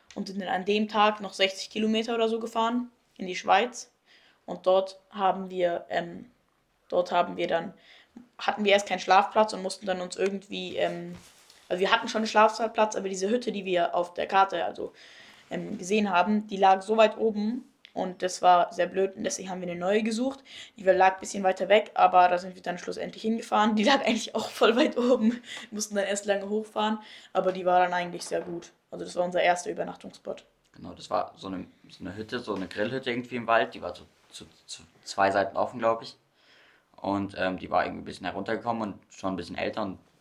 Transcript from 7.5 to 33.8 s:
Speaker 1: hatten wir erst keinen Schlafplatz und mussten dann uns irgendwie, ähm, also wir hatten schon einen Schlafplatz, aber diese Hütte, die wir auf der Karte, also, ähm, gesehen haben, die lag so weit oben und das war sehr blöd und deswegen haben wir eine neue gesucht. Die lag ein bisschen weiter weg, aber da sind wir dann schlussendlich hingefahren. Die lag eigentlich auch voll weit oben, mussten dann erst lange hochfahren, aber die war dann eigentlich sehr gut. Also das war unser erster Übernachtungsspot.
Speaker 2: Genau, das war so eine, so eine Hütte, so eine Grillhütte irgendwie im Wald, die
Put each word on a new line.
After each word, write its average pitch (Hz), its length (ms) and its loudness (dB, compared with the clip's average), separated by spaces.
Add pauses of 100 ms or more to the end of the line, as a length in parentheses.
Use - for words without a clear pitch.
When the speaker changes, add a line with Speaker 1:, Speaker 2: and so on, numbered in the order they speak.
Speaker 1:
hatten - 260 -4
wir 196 80 4
erst 202 160 4
keinen 185 120 -4
Schlafplatz 190 520 4
und 185 100 -8
mussten 190 220 -8
dann 185 160 -4
uns 180 160 -10
irgendwie, 190 600 -4
ähm, 175 400 -4 (520)
also 180 120 -2
wir 202 100 2
hatten - 180 4
schon 220 120 -2
einen 220 80 -2
Schlafplatz, 220 680 4
aber 196 140 -4
diese 190 180 -4
Hütte, 247 240 -2
die 202 140 -6
wir 175 280 0
auf 175 200 -2
der 156 120 -4
Karte, 190 380 2
also, - 280 -8 (580)
ähm, 175 260 -6
gesehen 202 340 0
haben, 202 360 2
die 196 100 -10
lag 190 260 6
so 220 140 -2
weit 214 220 6
oben 220 460 -2 (280)
und 185 300 -6
das 185 200 -4
war 180 300 6
sehr 175 140 0
blöd 190 300 -2
und 214 80 -6
deswegen 190 260 -6
haben 185 100 -6
wir 180 100 -6
eine 175 80 -6
neue 202 240 2
gesucht. 233 400 -2 (340)
Die 202 80 -16
lag 190 300 6
ein - 60 -12
bisschen 202 240 -8
weiter 190 240 0
weg, 220 260 6
aber 180 340 8
da 180 100 2
sind 185 160 -10
wir 180 80 -20
dann 180 160 -6
schlussendlich - 440 -10
hingefahren. 220 540 2
Die 208 80 2
lag 269 220 4
eigentlich - 280 -2
auch 214 140 -4
voll 220 280 4
weit 302 200 2
oben, 240 440 2 (300)
mussten 208 260 -6
dann 196 100 0
erst 202 200 -4
lange 196 220 -2
hochfahren, 214 500 -2 (360)
aber 185 180 2
die 185 140 -8
war 180 140 6
dann 180 120 2
eigentlich 175 320 -4
sehr 170 160 -4
gut. 170 320 -10 (180)
Also 175 140 -10
das 175 120 -12
war 180 80 0
unser 180 180 0
erster 175 280 2
Übernachtungsspot. - 720 -10 (280)
Speaker 2:
Genau, 92 220 -16
das - 160 -18
war - 260 -2
so - 120 -12
eine, 92 180 -8 (240)
so - 140 -20
eine 90 120 -12
Hütte, 107 240 -8
so 107 140 -6
eine 95 120 -6
Grillhütte 123 440 -4
irgendwie 123 260 -6
im 117 100 -6
Wald, 117 280 2
die - 80 -14